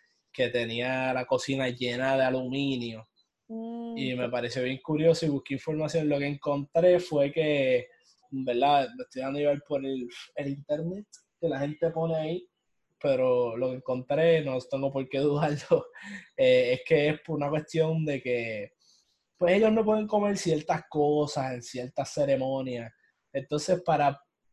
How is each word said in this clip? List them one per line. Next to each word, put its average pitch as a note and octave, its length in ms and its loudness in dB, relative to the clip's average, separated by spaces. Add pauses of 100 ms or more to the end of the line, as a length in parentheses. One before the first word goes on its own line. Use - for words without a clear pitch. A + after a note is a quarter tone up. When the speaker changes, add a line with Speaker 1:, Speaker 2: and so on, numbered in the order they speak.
(340)
Speaker 1:
que B2 160 0
tenía B2+ 640 -2
la B2+ 120 -4
cocina C3 440 -2
llena B2+ 480 -2
de C3 60 4
aluminio. B2+ 840 -2 (400)
Speaker 2:
Mm, A#3 500 -10
Speaker 1:
Y C3 180 -4
me B2 100 -4
Speaker 2:
ok. A#2+ 60 -4
Speaker 1:
pareció A#2+ 320 -2
bien C3 200 -4
curioso D#3+ 440 2
y - 20 2
busqué C#3 240 -4
información. D3+ 560 -2
Lo C#3+ 80 0
que C#3+ 80 -2
encontré D3 760 2
fue C#3+ 320 0
que, C#3+ 580 2 (420)
¿verdad? C3+ 560 2 (100)
Me B2+ 60 -12
estoy - 180 -12
dando C#3 180 -4
llevar C#3+ 280 2
por C#3 180 -2
el, C3 220 -4 (280)
el C#3+ 120 -6
internet D#3 580 -6 (340)
que E3 80 -2
la C3+ 120 -2
gente D3+ 320 -2
pone E3 240 -2
ahí, D#3+ 340 -4 (500)
pero B2+ 580 2
lo B2+ 120 0
que B2+ 80 -6
encontré, D3 640 2
no C3 160 -2
tengo C3+ 320 -4
por C3+ 180 -4
qué C3+ 100 -2
<laughs> - 0 -
dudarlo, D3 680 2 (480)
eh, B2+ 380 6
es B2+ 120 -4
que D3+ 240 4
es D#3 120 -4
por D#3 160 -6
una C#3+ 120 -2
cuestión D#3+ 560 0
de C#3 160 -2
que, A2+ 520 -4 (640)
pues, F3+ 180 4
ellos A3 160 6
no A3 140 2
pueden G#3+ 220 2
comer G3+ 300 2
ciertas D#3+ 520 0
cosas D3 640 0
en A#2+ 80 -10
ciertas B2+ 500 -8
ceremonias. C3 800 -2 (400)
Entonces, D3 520 -2
para, D3 360 2 (340)